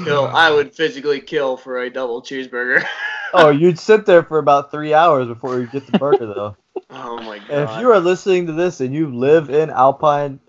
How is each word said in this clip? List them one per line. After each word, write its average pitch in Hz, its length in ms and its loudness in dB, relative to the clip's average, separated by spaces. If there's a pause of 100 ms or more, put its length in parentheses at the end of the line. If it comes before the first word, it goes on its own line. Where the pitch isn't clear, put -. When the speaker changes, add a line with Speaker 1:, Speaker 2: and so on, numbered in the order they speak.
Speaker 1:
kill. 143 220 0
I 156 240 2
would 143 240 0
physically 143 460 -4
kill 135 360 -4
for 127 260 -10
a 123 80 -8
double 127 320 -8
cheeseburger. 127 680 -4
<laughs> - 40 -10 (380)
Speaker 2:
Oh, 165 180 6
you'd 165 280 2
sit 214 280 2
there 170 180 6
for 156 140 -4
about 143 340 0
three 151 200 -4
hours 151 360 4
before 123 320 -6
you 120 80 -8
get 139 180 -8
the - 140 -2
burger, 131 260 0
though. 101 300 -8 (180)
<laughs> - 160 -14
Speaker 1:
Oh, 127 320 -14
my - 160 -14
God. 202 100 -20
Speaker 2:
And 147 220 -2
if 110 100 -8
you 247 120 4
are 202 80 6
listening 180 480 0
to 160 40 -8
this 170 280 -4
and 127 120 -4
you 147 220 -4
live 135 360 2
in 151 200 0
Alpine, 143 800 0